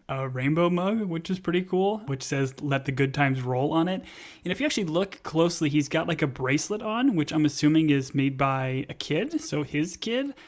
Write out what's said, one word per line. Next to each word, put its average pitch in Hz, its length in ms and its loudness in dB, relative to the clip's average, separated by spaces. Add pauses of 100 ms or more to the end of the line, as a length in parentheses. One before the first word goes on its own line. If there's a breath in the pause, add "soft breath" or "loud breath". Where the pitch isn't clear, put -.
uh, 135 200 -4
rainbow 147 400 2
mug, 190 340 0
which 165 260 -6
is 185 100 -2
pretty 175 220 0
cool, 190 460 0
which 135 160 -4
says, 135 380 -2
"Let 139 240 0
the 135 80 -2
good 131 200 2
times 135 280 2
roll" 127 320 0
on 165 160 2
it. 190 120 -4 (440 loud breath)
And 175 80 -2
if 185 80 -4
you 285 40 0
actually 233 200 0
look 170 380 -2
closely, 165 460 2
he's 143 200 2
got, 165 180 0
like, 160 140 0
a 156 60 2
bracelet 135 540 0
on, 226 360 2
which 151 160 0
I'm 156 120 2
assuming 156 440 4
is 139 260 2
made 135 220 2
by 131 520 0
a - 40 -10
kid, 277 480 -2
so 151 220 -4
his 151 340 -2
kid. 262 360 -4 (140 loud breath)